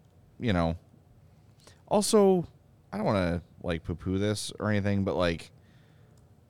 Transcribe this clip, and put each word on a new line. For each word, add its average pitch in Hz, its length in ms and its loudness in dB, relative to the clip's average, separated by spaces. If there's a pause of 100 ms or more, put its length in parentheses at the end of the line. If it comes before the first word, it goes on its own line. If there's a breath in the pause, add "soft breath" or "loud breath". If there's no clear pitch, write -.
(420)
you 120 100 -2
know. 85 240 0 (1120 soft breath)
Also, 196 580 4 (460)
I 196 60 -8
don't 214 80 -4
wanna, 90 360 0 (220)
like, 85 220 -4
poo-poo 92 320 -4
this 104 420 -2
or 107 100 -2
anything, 101 360 0
but, 85 100 -2
like, 85 360 -2 (1000 soft breath)